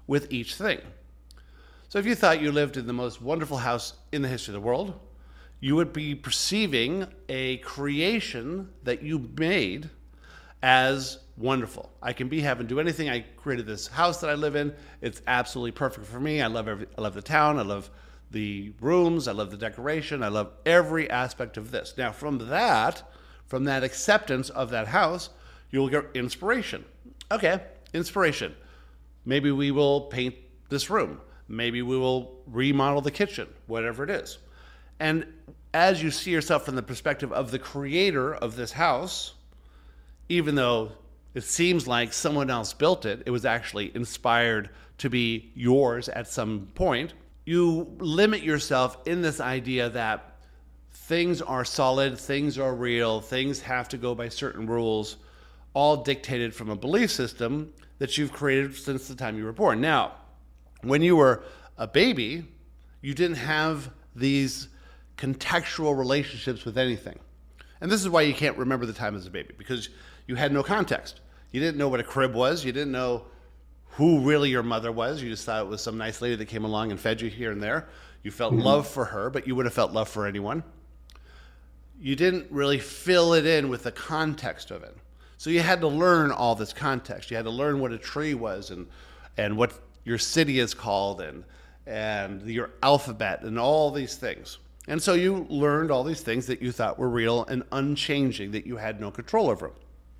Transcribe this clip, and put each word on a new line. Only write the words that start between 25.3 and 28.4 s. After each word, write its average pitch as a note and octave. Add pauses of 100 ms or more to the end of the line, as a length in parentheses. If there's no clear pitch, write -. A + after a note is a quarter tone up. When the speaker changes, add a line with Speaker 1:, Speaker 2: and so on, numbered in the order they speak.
Speaker 1:
you'll C3+
get D3
inspiration. F#3 (460)
"Okay, F#3+ (320)
inspiration. E3 (680)